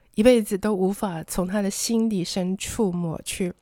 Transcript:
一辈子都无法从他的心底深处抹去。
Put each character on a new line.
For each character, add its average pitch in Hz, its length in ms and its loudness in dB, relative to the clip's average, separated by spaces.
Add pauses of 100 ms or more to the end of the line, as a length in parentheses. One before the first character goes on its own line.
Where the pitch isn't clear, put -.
(160)
一 214 60 4
辈 240 200 8
子 208 160 -4
都 214 160 0
无 185 180 2
法 170 300 -4
从 180 240 -4
他 202 160 -2
的 196 80 0
心 226 400 0
底 185 140 -2
深 185 320 -2
处 - 340 -2
抹 175 340 -4
去。 - 380 -4